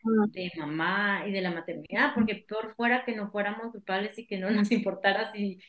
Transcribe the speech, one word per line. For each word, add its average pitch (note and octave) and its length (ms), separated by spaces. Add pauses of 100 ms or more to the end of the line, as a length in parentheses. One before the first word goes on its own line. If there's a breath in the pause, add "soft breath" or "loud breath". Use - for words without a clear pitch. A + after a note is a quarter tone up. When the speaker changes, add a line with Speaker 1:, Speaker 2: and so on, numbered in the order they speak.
Speaker 1:
Mm. A3 300
Speaker 2:
de F3+ 240
mamá F3 680
y G3+ 60
de G3 100
la F3+ 100
maternidad, E3+ 640
porque G#3+ 340
peor A3 280
fuera B3 280
que A#3 100
no G#3 160
fuéramos G#3+ 420
culpables G3+ 460
y A3+ 80
que G3 120
no F#3 120
nos G#3 220
importara G3 600
si G3+ 360